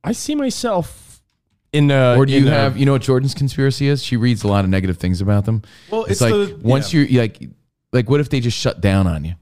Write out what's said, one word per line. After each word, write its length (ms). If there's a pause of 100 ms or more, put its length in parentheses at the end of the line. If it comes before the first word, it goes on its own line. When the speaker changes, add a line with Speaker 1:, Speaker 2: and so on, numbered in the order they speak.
Speaker 1:
I 80
see 220
myself 840 (520)
in, 180
uh, 260
Speaker 2:
Or 100
do 60
you 140
Speaker 1:
in, 20
uh, 20
Speaker 2:
have, 260
you 100
know 60
what 100
Jordan's 320
conspiracy 540
is? 140
She 140
reads 280
a 40
lot 160
of 60
negative 280
things 220
about 240
them. 180 (280)
Speaker 3:
Well, 140
Speaker 2:
It's 80
Speaker 3:
it's 80
Speaker 2:
like, 120
Speaker 3:
the, 300
Speaker 2:
once 320
Speaker 3:
yeah. 80
Speaker 2:
you, 180
like, 300 (420)
like, 160
what 120
if 100
they 100
just 160
shut 240
down 260
on 180
you? 180